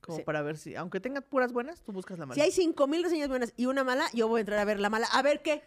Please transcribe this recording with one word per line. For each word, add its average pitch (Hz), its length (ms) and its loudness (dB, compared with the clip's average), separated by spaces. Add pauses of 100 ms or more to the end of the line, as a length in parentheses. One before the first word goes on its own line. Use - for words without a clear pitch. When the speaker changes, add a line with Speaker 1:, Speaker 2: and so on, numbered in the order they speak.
Speaker 1:
como 165 180 -10
Speaker 2:
Sí. 147 40 -10
Speaker 1:
para 151 200 -2
ver 151 140 -4
si, - 180 -14
aunque 175 240 -6
tenga 262 220 -6
puras 254 320 0
buenas, 254 280 -6
tú - 100 -14
buscas 185 280 -10
la 160 80 -10
mala. 240 80 -8
Speaker 2:
Si 285 60 2
hay 370 100 6
cinco 330 340 4
mil 311 160 2
reseñas 320 280 0
buenas 254 280 -2
y 240 80 0
una 269 180 2
mala, 254 300 0
yo 226 140 2
voy 226 120 2
a - 20 0
entrar 208 180 0
a 202 60 2
ver 208 140 0
la 202 120 2
mala. 220 220 0
A 254 100 4
ver 294 180 2
qué. 294 260 -2